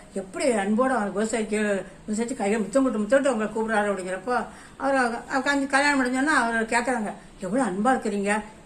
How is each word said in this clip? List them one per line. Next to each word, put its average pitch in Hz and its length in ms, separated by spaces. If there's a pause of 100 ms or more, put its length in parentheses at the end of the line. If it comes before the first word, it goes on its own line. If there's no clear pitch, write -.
(140)
எப்படி 285 360
அன்போட 220 380
அவங்க 208 340
உபசரிக்க, 208 600 (260)
உபசரிச்சு 233 260
கையில 208 240
முத்தம் 262 240
கொடுத்து, 233 160
முத்தம் 214 240
கொடுத்து 269 80
அவங்களை 214 160
கூப்பிடுறாரு?" 214 460
அப்படிங்கிறப்போ 190 540 (300)
அவர் 262 360
உட்காந்து 277 540
கல்யாணம் 277 380
முடிஞ்சோன்னா 262 260
அவர் 233 360
கேட்குறாங்க, 240 460 (280)
"எவ்வளவு 208 300
அன்பா 202 160
இருக்கிறீங்க, 208 560 (240)